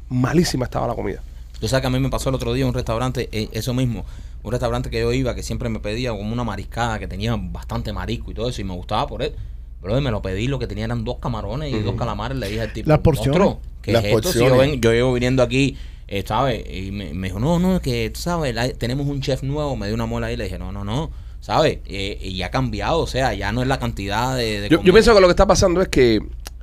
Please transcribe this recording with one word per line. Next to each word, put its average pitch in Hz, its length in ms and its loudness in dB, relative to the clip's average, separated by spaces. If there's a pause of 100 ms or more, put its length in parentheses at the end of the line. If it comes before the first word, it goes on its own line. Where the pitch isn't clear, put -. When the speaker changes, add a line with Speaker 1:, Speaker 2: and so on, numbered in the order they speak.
Speaker 1:
Malísima 127 560 2
estaba 127 220 -2
la 117 80 -2
comida. 101 260 -4 (380)
Speaker 2:
Tú 113 80 -2
sabes 131 140 2
que 131 60 0
a - 40 2
mí 127 80 2
me 135 100 2
pasó 120 200 -2
el 135 60 0
otro 117 180 -2
día 135 100 2
en 127 60 2
un 117 40 0
restaurante, 120 580 -2
eh, 107 200 -2
eso 117 220 -2
mismo. 120 320 0 (380)
Un 104 80 -6
restaurante 120 380 -2
que 117 120 -2
yo 117 100 2
iba, 123 240 0
que 95 80 -6
siempre 117 260 -4
me 107 100 -4
pedía 113 320 -4
como 107 200 -4
una 120 120 -2
mariscada, 110 540 -4
que 95 100 -6
tenía 104 300 -2
bastante 104 560 -4
marisco 98 380 -4
y - 20 -8
todo 107 160 -2
eso, 123 120 -6
y - 20 -4
me 95 100 -4
gustaba 107 340 -2
por 110 140 -6
él. 143 120 -2 (480)
Brother, 110 200 0
me 131 100 0
lo 101 100 -2
pedí, 98 260 -2
lo 135 120 -2
que 117 80 -4
tenía 101 180 -4
eran 120 180 -2
dos 123 160 -4
camarones 113 520 -4
y - 60 -2
Speaker 1:
Ujú. 107 80 0
Speaker 2:
dos - 100 0
calamares. 117 420 -2
Le 107 100 -2
dije 110 140 -2
al 110 120 -4
tipo, 110 160 -4
Speaker 3:
Las 151 100 -2
porciones. 139 400 2
Speaker 2:
"Monstruo, 180 220 2 (200)
¿qué - 100 -4
Speaker 4:
Las 107 140 4
Speaker 2:
es 107 100 2
esto? - 160 0
Si 113 80 2
yo 120 60 6
Speaker 4:
porciones. 131 260 6
Speaker 2:
ven-, 131 100 -2
yo 113 100 6
llevo 123 220 4
viniendo 127 300 4
aquí", 127 340 2 (300)
eh, 98 180 -4
¿sabes? 113 460 0
Y 95 200 -8
me, 98 220 -8
me 92 140 -4
dijo, 95 120 -4
"No, 165 200 2
no, 185 220 4
que 117 300 0
tú - 100 -10
sabes, 160 340 -2
la, 120 140 0
tenemos 135 380 -2
un 143 140 -2
chef 131 220 -2
nuevo". 143 320 -2
Me 101 120 -4
dio 110 80 -2
una 117 100 0
mola 117 220 -2
ahí, 117 100 -4
le 110 80 -4
dije, 92 120 -6
"No, 92 140 -8
no, 101 140 -6
no, 127 260 -2 (300)
¿sabes? 120 440 2
Eh, 98 360 -6
y 92 220 -6
ha 92 80 -2
cambiado, 123 480 0
o 131 80 0
sea, 127 260 0
ya 98 180 -2
no 120 100 0
es 123 60 0
la 135 120 2
cantidad 117 580 -2
de... 110 240 0
de 104 80 -2
Speaker 1:
Yo, - 0 -
yo 165 80 6
Speaker 2:
comida". 180 160 6
Speaker 1:
pienso 226 220 10
que 196 60 10
lo 185 60 8
que 175 40 8
está 196 160 6
pasando 180 340 6
es - 80 0
que 117 320 6 (420)